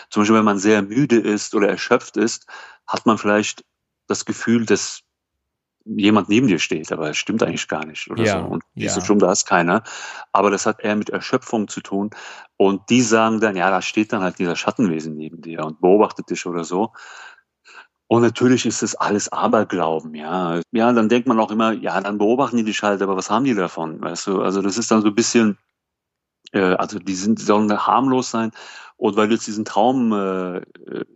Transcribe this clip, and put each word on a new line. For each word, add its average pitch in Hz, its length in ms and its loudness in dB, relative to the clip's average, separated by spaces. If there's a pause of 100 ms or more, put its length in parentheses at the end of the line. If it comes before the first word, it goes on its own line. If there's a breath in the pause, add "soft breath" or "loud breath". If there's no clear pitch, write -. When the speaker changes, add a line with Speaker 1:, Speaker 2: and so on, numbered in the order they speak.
Speaker 1:
Zum 107 120 0
Beispiel, 107 160 6
wenn 107 80 4
man 101 140 2
sehr 107 220 4
müde 117 360 2
ist 104 380 0
oder 101 120 4
erschöpft - 480 0
ist, 107 320 -2 (400 loud breath)
hat - 180 -6
man 110 120 4
vielleicht 104 480 0 (420)
das - 180 -4
Gefühl, 117 400 -2
dass - 360 -2 (840)
jemand 104 420 2
neben 113 200 4
dir 87 120 2
steht, 80 320 -4
aber 80 180 -4
es 73 80 -6
stimmt 107 260 -4
eigentlich 80 240 -4
gar 78 180 -6
nicht - 260 -14
oder 113 140 -2
Speaker 2:
Ja, 98 140 0
Speaker 1:
so. 82 60 -6
Und 90 180 -6 (120)
siehst 107 220 -4
du - 20 -2
Speaker 2:
ja. 92 60 -6
Speaker 1:
schon, 104 140 4
da 92 120 6
ist - 140 0
keiner. 90 380 2 (480 loud breath)
Aber 101 200 4
das 98 140 -2
hat 107 160 -2
eher 107 140 -2
mit 104 140 -2
Erschöpfung 104 600 -4
zu - 120 -10
tun. 101 280 -4 (480 loud breath)
Und 98 320 2
die 123 120 6
sagen 110 380 2
dann, 104 160 2
ja, 90 140 2
da 95 120 2
steht - 320 -2
dann 107 80 -2
halt 90 160 -2
dieser 85 180 -2
Schattenwesen 80 600 -2
neben 78 260 -12
dir 80 240 -8
und 78 160 -8
beobachtet 95 480 4
dich - 160 -6
oder 87 180 -4
so. 90 280 -2 (1160 loud breath)
Und 117 140 4
natürlich 120 440 4
ist 110 160 -2
das 110 140 -4
alles - 360 -2
Aberglauben, 82 840 0
ja. 85 460 -4 (120)
Ja, 117 200 2
dann 113 160 4
denkt 120 220 2
man 110 100 2
auch 104 120 0
immer, 113 200 0
ja, 90 300 -4
dann 101 160 -4
beobachten 120 400 2
die 113 80 0
dich 104 180 -4
halt, 101 180 0
aber 98 140 -2
was 92 140 -6
haben 113 160 0
die 127 100 2
davon, 82 460 -4
weißt 87 260 -8
du? 92 140 0
Also 98 200 0
das 98 160 -2
ist 117 140 -2
dann 110 100 4
so 104 60 0
ein 104 80 0
bisschen, 113 420 2 (920)
äh, 92 220 2
also 98 260 -2
die 95 160 -6
sind, 104 240 -2
sollen 104 320 2
harmlos 127 580 0
sein. 113 220 -2 (460 loud breath)
Und 104 180 0
weil 107 140 4
du 113 40 4
jetzt 113 140 -2
diesen 107 180 -6
Traum, 120 460 0
äh, 95 460 -2
äh, - 480 -10 (100)